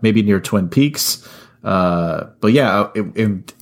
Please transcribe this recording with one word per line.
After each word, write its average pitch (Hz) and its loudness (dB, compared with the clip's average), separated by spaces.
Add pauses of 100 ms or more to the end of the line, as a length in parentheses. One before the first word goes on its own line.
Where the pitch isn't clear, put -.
maybe 110 2
near 101 2
Twin 92 -2
Peaks. - -2 (340)
Uh, 87 0 (160)
but 107 2
yeah, 107 2
it, 107 -4 (100)
it, 101 -2